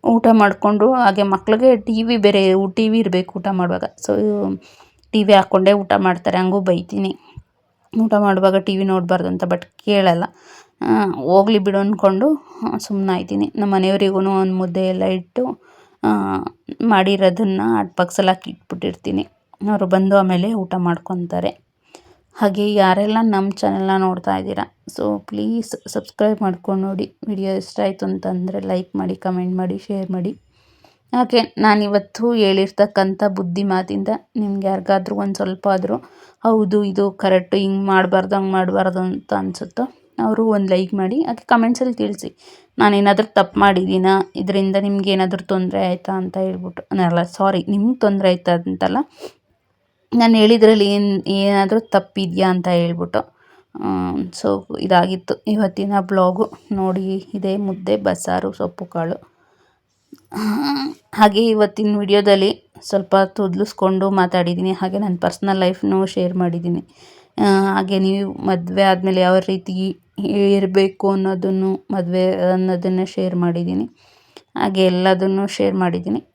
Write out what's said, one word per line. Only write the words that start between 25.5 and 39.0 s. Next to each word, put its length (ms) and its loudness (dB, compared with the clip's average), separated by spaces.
ಸಬ್ಸ್ಕ್ರೈಬ್ 540 -2
ಮಾಡ್ಕೊಂಡು 440 -4
ನೋಡಿ. 300 -8
ವಿಡಿಯೋ 260 -4
ಇಷ್ಟ 260 -6
ಆಯ್ತು 260 -4
ಅಂತಂದ್ರೆ 540 -4
ಲೈಕ್ 360 -4
ಮಾಡಿ, 200 -4
ಕಾಮೆಂಟ್ 400 -4
ಮಾಡಿ, 220 -4
ಶೇರ್ 320 -8
ಮಾಡಿ. 260 -4
ಹಾಗೆ 460 0
ನಾನಿವತ್ತು 760 2
ಹೇಳಿರ್ತಕ್ಕಂಥ 960 2
ಬುದ್ಧಿ 340 -4
ಮಾತಿಂದ 460 -2
ನಿಮ್ಗೆ 300 -4
ಯಾರಿಗಾದ್ರೂ 500 -2
ಒಂದ್ 180 -4
ಸ್ವಲ್ಪ 340 -4
ಆದ್ರೂ, 280 -2
"ಹೌದು, 420 2
ಇದು 260 0
ಕರೆಕ್ಟ್, 440 0
ಹಿಂಗ್ 300 0
ಮಾಡ್ಬಾರ್ದು, 520 0
ಹಂಗ್ 160 -2
ಮಾಡ್ಬಾರ್ದು" 460 0
ಅಂತ 340 -6